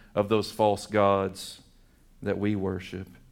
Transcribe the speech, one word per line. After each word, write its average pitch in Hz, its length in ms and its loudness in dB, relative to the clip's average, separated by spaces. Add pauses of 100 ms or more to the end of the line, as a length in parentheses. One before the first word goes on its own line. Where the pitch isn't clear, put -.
(140)
of 101 140 0
those 107 240 2
false 104 340 2
gods 98 760 0 (600)
that 98 160 -2
we 104 200 0
worship. 95 500 -6 (240)